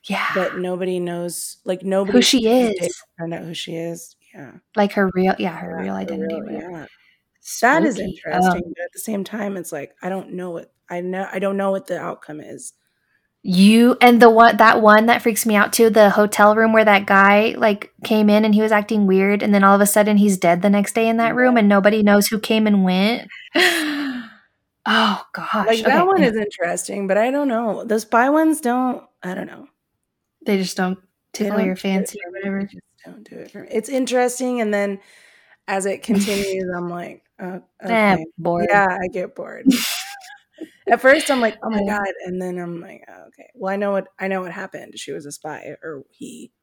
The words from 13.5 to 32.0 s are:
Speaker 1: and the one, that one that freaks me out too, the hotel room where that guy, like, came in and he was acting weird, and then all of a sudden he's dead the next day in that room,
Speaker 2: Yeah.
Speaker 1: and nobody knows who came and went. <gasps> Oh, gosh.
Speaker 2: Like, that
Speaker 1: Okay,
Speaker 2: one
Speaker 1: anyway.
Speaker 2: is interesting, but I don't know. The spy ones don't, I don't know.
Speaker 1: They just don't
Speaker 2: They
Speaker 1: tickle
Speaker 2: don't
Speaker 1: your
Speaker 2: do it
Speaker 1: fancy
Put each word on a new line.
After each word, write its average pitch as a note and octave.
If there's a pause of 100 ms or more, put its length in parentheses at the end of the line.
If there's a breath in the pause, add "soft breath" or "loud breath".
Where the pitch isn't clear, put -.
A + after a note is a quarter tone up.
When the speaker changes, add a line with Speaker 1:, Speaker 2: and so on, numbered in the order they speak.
Speaker 1:
and A#3+
the A#3+
one, A3+
that A3+
one G#3+
that A#3+
freaks A3+
me G#3
out G3+
too, A3+
the G#3
hotel G#3
room A3+
where A3
that G3+
guy, G3+
like, G#3+ (120)
came G#3+
in G#3+
and G#3+
he G#3+
was G#3+
acting G#3
weird, G3
and G#3
then G3+
all G3
of G3
a G3+
sudden G#3
he's G3+
dead F3
the G3+
next G3+
day A3+
in A3+
that A3+
room, B3
Speaker 2:
Yeah. A#3
Speaker 1:
and G#3
nobody G3+
knows G#3
who G#3+
came A3
and G3+
went. F#3+ (280 loud breath)
<gasps> D#4+ (1200 loud breath)
Oh, G#3+ (100)
gosh. G3
Speaker 2:
Like, A3+
that B3+
Speaker 1:
Okay, F4+
Speaker 2:
one G4
Speaker 1:
anyway. A#3+
Speaker 2:
is G#3+
interesting, G3
but F#3
I A3+
don't C#4+
know. A3+
The A3+
spy A#3+
ones D#4
don't, B3 (180)
I F#3
don't G3
know. - (760)
Speaker 1:
They G3+
just F#3
don't F#3+ (360)
Speaker 2:
They -
Speaker 1:
tickle G#3
Speaker 2:
don't G3+
Speaker 1:
your F#3
Speaker 2:
do -
it -
Speaker 1:
fancy G3